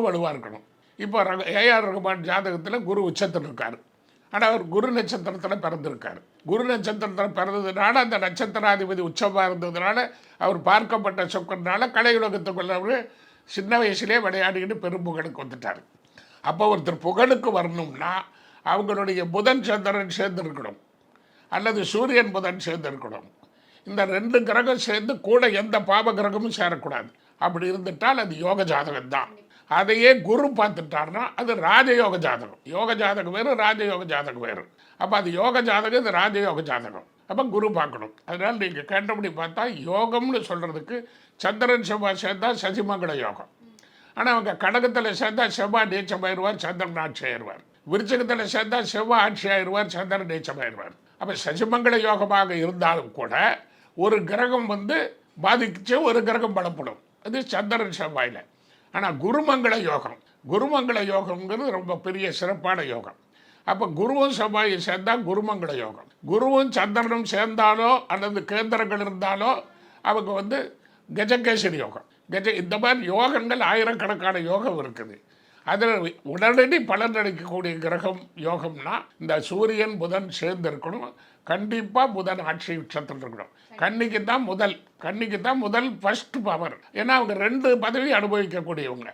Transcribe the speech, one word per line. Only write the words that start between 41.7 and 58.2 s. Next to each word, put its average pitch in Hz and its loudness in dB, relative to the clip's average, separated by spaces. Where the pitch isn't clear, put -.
செவ்வாய் 202 -2
சேர்ந்தா 196 -2
சசிமங்கல 196 -2
யோகம். - -8
ஆனா 240 0
அவங்க 214 0
கடகத்துல 233 2
சேர்ந்தா 220 2
செவ்வாய் 208 2
நீச்சமாயிருவார், 185 -2
சந்திரன் 175 -6
ஆட்சி 147 -8
ஆயிருவார். 117 -8
விருச்சிகத்துல 226 0
சேர்ந்தா 226 0
செவ்வாய் 220 4
ஆட்சி 208 0
ஆயிருவார், 190 0
சந்திரன் 190 -2
நீச்சமாயிருவார். 131 -8
அப்ப 190 -4
சசிமங்கல 226 2
யோகமாக 196 2
இருந்தாலும் 170 0
கூட 113 -4
ஒரு 208 4
கிரகம் 240 0
வந்து 202 -4
பாதிச்சு, 208 2
ஒரு 233 4
கிரகம் 220 -2
பலப்படும். 151 -6
அது 226 -6
சந்திரன், 208 -2
செவ்வாயில. 143 -4